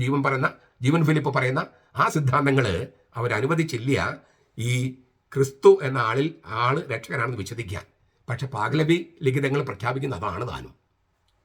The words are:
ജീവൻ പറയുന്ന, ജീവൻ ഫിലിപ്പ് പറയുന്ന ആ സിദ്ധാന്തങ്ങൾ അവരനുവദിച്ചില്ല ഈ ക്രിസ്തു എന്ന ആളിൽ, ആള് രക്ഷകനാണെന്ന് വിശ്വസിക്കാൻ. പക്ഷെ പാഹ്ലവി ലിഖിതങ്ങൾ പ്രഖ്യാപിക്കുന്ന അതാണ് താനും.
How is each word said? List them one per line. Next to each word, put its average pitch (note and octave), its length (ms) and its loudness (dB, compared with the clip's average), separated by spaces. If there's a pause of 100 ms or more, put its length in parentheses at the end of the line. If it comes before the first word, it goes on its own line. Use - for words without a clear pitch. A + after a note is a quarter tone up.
ജീവൻ C3+ 220 0
പറയുന്ന, C3+ 260 0 (320)
ജീവൻ D3 240 4
ഫിലിപ്പ് D3 280 2
പറയുന്ന B2+ 280 0 (360)
ആ C3+ 120 2
സിദ്ധാന്തങ്ങൾ C#3 580 2 (500)
അവരനുവദിച്ചില്ല A#2+ 800 0 (600)
ഈ A#2 140 -2 (600)
ക്രിസ്തു C#3 380 4 (120)
എന്ന C3+ 160 -2
ആളിൽ, B2 300 0 (320)
ആള് C3 280 2
രക്ഷകനാണെന്ന് A#2+ 500 -4
വിശ്വസിക്കാൻ. G2+ 460 -8 (440)
പക്ഷെ B2+ 180 -6
പാഹ്ലവി D3+ 520 2 (240)
ലിഖിതങ്ങൾ C#3 400 2
പ്രഖ്യാപിക്കുന്ന C3 540 -4
അതാണ് F#2+ 320 -6
താനും. - 260 -12 (720)